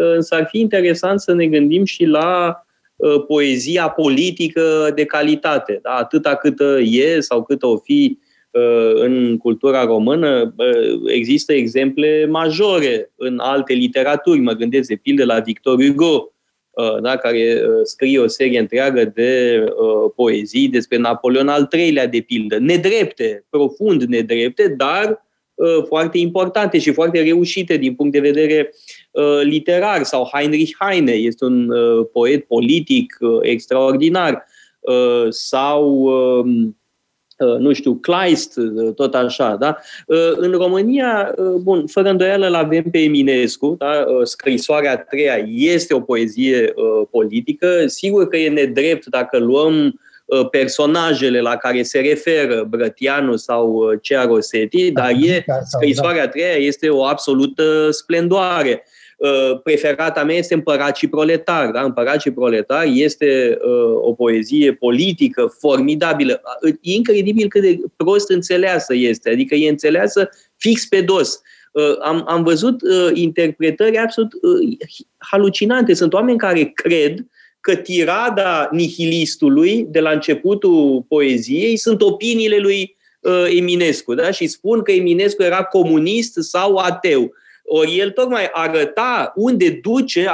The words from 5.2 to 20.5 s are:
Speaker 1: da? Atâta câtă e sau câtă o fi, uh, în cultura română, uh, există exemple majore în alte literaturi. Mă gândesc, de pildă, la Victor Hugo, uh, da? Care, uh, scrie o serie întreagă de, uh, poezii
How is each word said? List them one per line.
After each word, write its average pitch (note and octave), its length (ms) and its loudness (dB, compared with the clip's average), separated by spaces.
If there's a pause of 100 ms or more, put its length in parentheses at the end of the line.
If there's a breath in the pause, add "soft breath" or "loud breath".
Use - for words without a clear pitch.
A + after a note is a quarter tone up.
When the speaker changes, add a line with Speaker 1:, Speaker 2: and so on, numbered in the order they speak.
Speaker 1:
da? A#2 80 -8
Atâta C#3+ 440 -2
câtă C#3 460 0
e C3 400 2
sau A#2+ 220 -2
câtă B2+ 240 -2
o A2+ 100 2
fi, C#3+ 420 0 (320)
uh, A#2 440 2
în B2 420 0
cultura B2 480 0
română, A#2+ 720 0
uh, A2+ 500 0
există B2 460 0
exemple C3+ 760 0
majore D#3+ 880 0
în B2+ 220 -4
alte C3+ 340 -2
literaturi. C3+ 680 0
Mă A#2+ 120 2
gândesc, A#2 360 -2
de G#2+ 140 -6
pildă, C#3 220 0
la A#2 140 0
Victor A#2 440 0
Hugo, C#3+ 500 2 (380)
uh, A2 320 -4
da? B2+ 140 -2
Care, A#2 460 0
uh, A2+ 200 2
scrie C3+ 360 0
o A#2 80 4
serie B2 320 0
întreagă B2 460 0
de, A#2 640 0
uh, G#2+ 480 0
poezii A#2 520 0